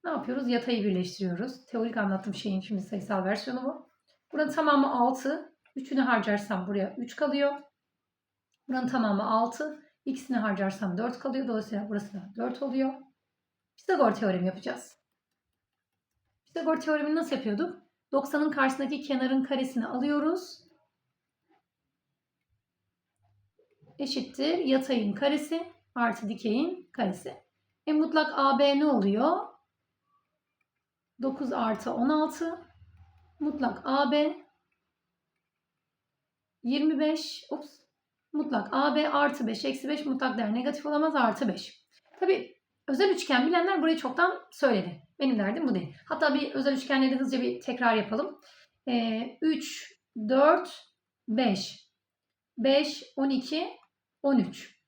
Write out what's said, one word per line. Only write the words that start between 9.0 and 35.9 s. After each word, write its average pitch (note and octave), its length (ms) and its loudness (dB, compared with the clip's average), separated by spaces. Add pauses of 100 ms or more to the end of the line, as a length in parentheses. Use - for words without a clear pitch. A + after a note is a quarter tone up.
altı. A#3 520 0 (220)
İkisini B3+ 320 -4
harcarsam G3 600 -2
dört A#3+ 220 -4
kalıyor. C4 280 -4
Dolayısıyla G#3+ 420 -4
burası G3+ 240 -6
da F#3 220 -12
dört B3 260 -6
oluyor. C4+ 320 0 (840)
Pisagor C#4 340 4
teoremi F#3 340 0
yapacağız. - 540 -6 (1500)
Pisagor D#4+ 320 -2
teoremini D4+ 380 0
nasıl D#4+ 200 0
yapıyorduk? A3 460 -4 (300)
Doksanın D4 400 0
karşısındaki C#4 500 0
kenarın C4 420 0
karesini B3+ 440 -2
alıyoruz. D4 720 -2 (3500)
Eşittir C#4 580 -4
yatayın C4 560 0
karesi D4+ 600 -2 (220)
artı A3 340 -2
dikeyin B3 640 -2
karesi. - 400 -4 (520)
E, D4+ 80 0
mutlak D4+ 420 2
A C4+ 240 4
B C#4 200 6
ne D4+ 60 4
oluyor? B3+ 680 2 (1700)
Dokuz C4 320 -2
artı A3 400 -2
on B3 160 2
altı. D#4 560 0 (760)
Mutlak C#4 440 -2
A C#4 280 2
B D4+ 340 2 (2250)